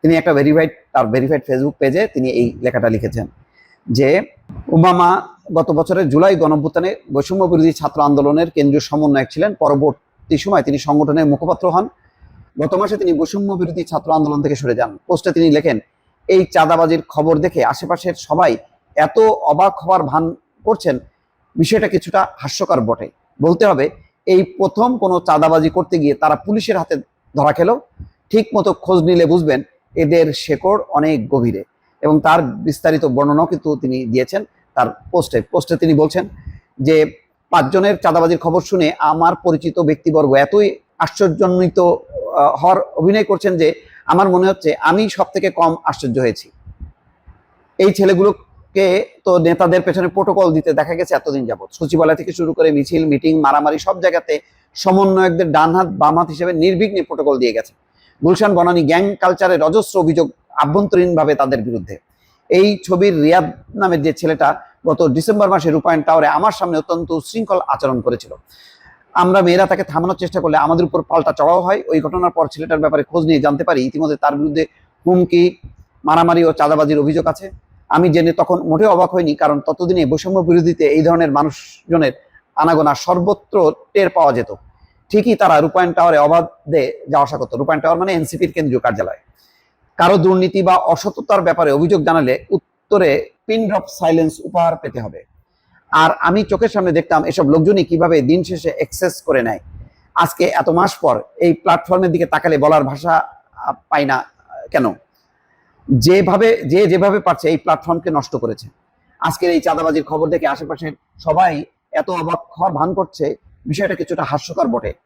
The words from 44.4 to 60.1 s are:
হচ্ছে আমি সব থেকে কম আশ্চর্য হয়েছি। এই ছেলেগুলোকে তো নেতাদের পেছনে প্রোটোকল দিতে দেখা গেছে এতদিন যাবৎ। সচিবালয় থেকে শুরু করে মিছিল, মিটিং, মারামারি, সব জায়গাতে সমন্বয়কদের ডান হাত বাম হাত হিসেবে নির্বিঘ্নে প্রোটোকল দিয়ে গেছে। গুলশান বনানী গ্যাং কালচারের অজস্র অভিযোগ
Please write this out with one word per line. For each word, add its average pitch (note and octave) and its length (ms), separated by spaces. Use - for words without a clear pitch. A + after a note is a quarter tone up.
হচ্ছে F#3 280
আমি F#3+ 340
সব - 240
থেকে F#3+ 160
কম E3 340
আশ্চর্য C3+ 360
হয়েছি। A#2+ 320
এই F#3+ 160
ছেলেগুলোকে F#3+ 1120
তো F3+ 120
নেতাদের E3+ 440
পেছনে F3+ 260
প্রোটোকল F#3 460
দিতে D#3 200
দেখা D#3 220
গেছে F3 200
এতদিন C#3 300
যাবৎ। G#2 260
সচিবালয় D#3+ 440
থেকে D#3+ 160
শুরু D#3+ 220
করে D#3+ 180
মিছিল, D#3 340
মিটিং, D#3 360
মারামারি, D3 380
সব F#3 220
জায়গাতে E3 380
সমন্বয়কদের F#3+ 800
ডান D#3+ 240
হাত F#3 120
বাম D#3 320
হাত E3+ 100
হিসেবে F3 240
নির্বিঘ্নে F#3 480
প্রোটোকল C#3+ 360
দিয়ে A#2+ 160
গেছে। A2 200
গুলশান F#3 320
বনানী F3 280
গ্যাং F3+ 320
কালচারের F3+ 480
অজস্র F#3+ 360
অভিযোগ D#3+ 300